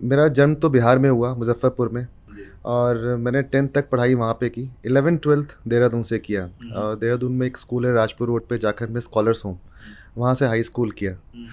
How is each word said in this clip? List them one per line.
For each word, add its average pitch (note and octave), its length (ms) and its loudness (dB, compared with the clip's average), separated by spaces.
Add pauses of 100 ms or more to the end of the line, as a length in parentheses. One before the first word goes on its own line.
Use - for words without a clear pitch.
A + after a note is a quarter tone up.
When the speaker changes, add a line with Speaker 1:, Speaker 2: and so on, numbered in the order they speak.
Speaker 1:
मेरा C#3 260 4
जन्म C#3+ 260 4
तो D#3 140 0
बिहार B2+ 300 4
में C3+ 120 4
हुआ, B2 240 0
मुजफ्फरपुर A#2+ 540 0
में। A#2+ 180 -6 (240)
Speaker 2:
जी। - 120 -18 (220)
Speaker 1:
और A#2+ 520 0
मैंने B2 260 0
टेंथ C3+ 320 0
तक C#3+ 160 0
पढ़ाई B2+ 240 2
वहाँ A2+ 200 0
पे B2 140 -4
की, B2+ 220 -8 (160)
इलेवन C#3 300 2
ट्वेल्थ D3 400 0 (120)
देहरादून A#2 340 2
से A2 160 -4
किया। G2+ 240 -4
Speaker 2:
हम्म। A2 300 -14
Speaker 1:
और G#2+ 240 -4
देहरादून B2 360 -2
में B2+ 140 -2
एक B2 100 -8
स्कूल B2 300 -4
है B2 80 2
राजपुर A2 340 0
रोड A#2 180 -2
पे, A#2+ 120 -4
जाखड़ G#2 280 -2
में A2+ 140 -6
स्कॉलर्स A2 440 0
होम, G2 80 -6
Speaker 2:
हम्म। - 720 -14
Speaker 1:
वहाँ B2+ 120 2
से C3 120 0
हाई A2+ 160 0
स्कूल A2+ 280 -4
किया। G2+ 200 -6
Speaker 2:
हम्म। A#2 420 -16